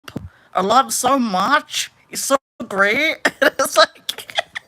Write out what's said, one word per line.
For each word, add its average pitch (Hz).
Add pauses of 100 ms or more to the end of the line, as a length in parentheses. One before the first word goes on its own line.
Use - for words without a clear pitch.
(540)
I -
love 233
him 233
so 254
much. 226 (180)
He's -
so 269 (320)
great. 220
<laughs> -
It's 285
like, - (260)